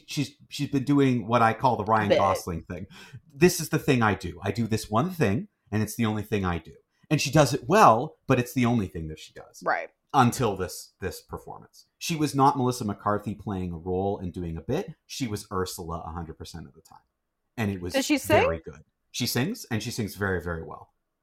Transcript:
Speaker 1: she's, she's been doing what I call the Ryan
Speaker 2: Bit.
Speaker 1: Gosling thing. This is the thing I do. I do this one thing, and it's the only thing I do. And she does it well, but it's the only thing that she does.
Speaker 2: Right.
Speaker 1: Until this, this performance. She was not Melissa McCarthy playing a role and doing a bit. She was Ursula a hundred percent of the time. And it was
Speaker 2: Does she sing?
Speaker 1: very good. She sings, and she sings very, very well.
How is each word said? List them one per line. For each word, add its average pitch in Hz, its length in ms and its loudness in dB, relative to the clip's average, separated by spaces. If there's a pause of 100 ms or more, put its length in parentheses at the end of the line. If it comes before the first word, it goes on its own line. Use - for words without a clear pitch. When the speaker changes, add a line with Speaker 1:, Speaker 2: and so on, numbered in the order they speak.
Speaker 1:
she's, - 260 -4 (180)
she's 143 200 -6
been 135 140 0
doing 135 420 4
what 117 160 2
I 113 120 6
call 123 220 2
the 104 100 -2
Ryan 107 240 4
Speaker 2:
Bit. 90 100 6
Speaker 1:
Gosling 92 440 0
thing. 92 220 -12 (480)
This 170 260 4
is 151 100 -8
the 151 100 0
thing 127 240 2
I 107 100 4
do. 85 300 -8
I 101 80 -2
do 110 160 -2
this 107 240 -2
one 113 180 2
thing, 156 380 0 (240)
and 107 100 0
it's - 140 -4
the 117 100 0
only 107 180 0
thing 98 220 -2
I 87 140 -2
do. - 140 -16 (360)
And 151 100 2
she 135 120 -4
does 143 240 6
it 113 120 -6
well, 151 500 6 (100)
but 131 120 4
it's 123 140 -2
the 127 120 2
only 117 220 2
thing 80 200 -8
that 76 120 -12
she - 140 -20
does. - 320 -20
Speaker 2:
Right. 85 240 -2 (240)
Speaker 1:
Until 120 420 2
this, - 460 -8
this 90 200 -6
performance. - 640 -16 (100)
She - 180 -6
was 147 200 -2
not 139 220 6
Melissa 123 280 0
McCarthy 104 480 -2
playing 92 380 -6
a 85 60 -8
role 92 420 -2
and 90 120 -8
doing 85 240 -8
a 82 60 -10
bit. 151 320 -4 (140)
She 135 200 -6
was 104 240 -8
Ursula 90 540 -6
a 82 60 -10
hundred 80 260 -10
percent 80 300 -14
of 67 80 -20
the - 60 -20
time. - 180 -20 (600)
And 104 100 0
it 95 100 -4
was 87 140 -8
Speaker 2:
Does 269 120 0
she 285 120 2
sing? 320 240 4
Speaker 1:
very 523 240 0
good. - 160 -18 (300)
She 117 160 -4
sings, 165 420 -2
and 107 140 -4
she 120 80 -8
sings 104 240 -6
very, 95 260 -2
very 82 220 -6
well. - 300 -18 (300)